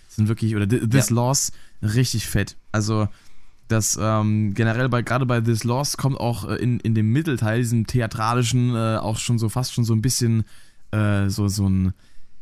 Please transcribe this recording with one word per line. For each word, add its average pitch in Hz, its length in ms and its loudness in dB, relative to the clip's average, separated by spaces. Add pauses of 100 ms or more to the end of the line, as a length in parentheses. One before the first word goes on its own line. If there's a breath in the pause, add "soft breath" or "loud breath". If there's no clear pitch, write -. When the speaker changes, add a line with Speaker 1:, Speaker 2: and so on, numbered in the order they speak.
Speaker 1:
sind 107 180 2
wirklich, 113 280 0
oder 101 120 2
Th-, 120 220 2
This 123 200 4
Speaker 2:
Ja. 117 60 2
Speaker 1:
Loss, 123 360 0 (300 soft breath)
richtig 113 460 0
fett. - 300 -2 (160)
Also 107 340 0 (600 soft breath)
das, 113 320 0
ähm, 107 540 0
generell 113 360 0
bei, 120 120 0
gerade 127 240 0
bei 120 160 2
This 113 220 0
Loss 127 340 -2
kommt 135 220 0
auch, 117 280 -2
äh, 73 100 -2
in, 120 220 0
in 113 140 0
dem 110 180 2
Mittelteil, 117 460 0
diesem 117 300 0
theatralischen, 120 880 0
äh, 110 260 0
auch 110 160 -2
schon 120 220 -2
so 113 100 0
fast 127 240 -4
schon 120 100 0
so 113 100 2
ein 110 100 2
bisschen, 113 400 2 (480 soft breath)
äh, 104 380 2
so, 101 180 0
so 101 200 0
ein, 95 260 2 (480 soft breath)